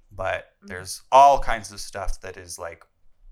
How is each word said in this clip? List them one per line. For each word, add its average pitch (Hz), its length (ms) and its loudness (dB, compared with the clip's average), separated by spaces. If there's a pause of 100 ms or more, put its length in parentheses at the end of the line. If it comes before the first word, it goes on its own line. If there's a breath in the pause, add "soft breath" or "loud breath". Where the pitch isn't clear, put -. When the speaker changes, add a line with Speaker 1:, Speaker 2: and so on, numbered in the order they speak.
(120)
Speaker 1:
but 95 500 -6
Speaker 2:
Mm. 101 60 -20
Speaker 1:
there's 92 420 -12
all 139 300 8
kinds 110 320 -4
of 101 80 -14
stuff - 400 -6
that 92 160 -16
is, 87 220 -16
like, 85 260 -14 (480)